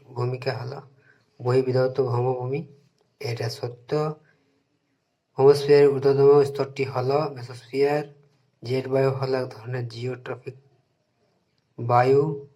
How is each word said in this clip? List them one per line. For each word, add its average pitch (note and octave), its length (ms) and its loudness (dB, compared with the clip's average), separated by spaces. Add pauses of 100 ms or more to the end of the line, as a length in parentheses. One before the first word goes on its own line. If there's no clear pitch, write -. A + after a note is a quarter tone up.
ভূমিকা B2 480 -6
হলো A#2+ 280 -12 (640)
বহির্বিধৌত B2+ 580 0
ভৌমভূমি, B2+ 680 -2 (540)
এটা A#2+ 280 -6
সত্য। D3+ 680 -6 (1200)
হোমোস্ফিয়ারের C#3+ 520 6
ঊর্ধ্বতম C#3 540 4
স্তরটি C3 400 -6
হলো C#3 460 -2
মেসোস্ফিয়ার। C3+ 760 -4 (580)
জেট B2+ 260 -4
বায়ু C3+ 220 2
হলো C3 280 -4
এক B2+ 100 -6
ধরনের B2 400 -10
জিওট্রপিক B2 680 -12 (1300)
বায়ু। C3 760 2